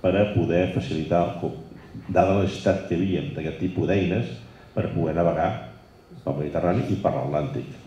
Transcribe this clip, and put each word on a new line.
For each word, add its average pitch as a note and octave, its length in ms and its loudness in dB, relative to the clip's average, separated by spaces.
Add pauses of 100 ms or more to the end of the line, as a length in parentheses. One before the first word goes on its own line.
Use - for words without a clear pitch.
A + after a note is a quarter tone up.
per F#2 160 2
a G#2 160 6
poder E2+ 400 4
facilitar, D#2+ 560 0
el - 140 -6
co-, D#2+ 120 -4 (540)
dada F#2+ 300 4
la F#2+ 80 4
necessitat F#2 420 0
que E2+ 80 0
havíem F2 400 0
d'aquest D#2+ 240 -6
tipus F2 320 0
d'eines, F#2+ 400 2 (420)
per E2+ 160 -2
poder D#2+ 260 0
navegar E2+ 340 2 (760)
pel C#2+ 160 -2
Mediterrani E2 500 0
i G2 120 2
per D2+ 120 2
l'Atlàntic. C#2 720 -4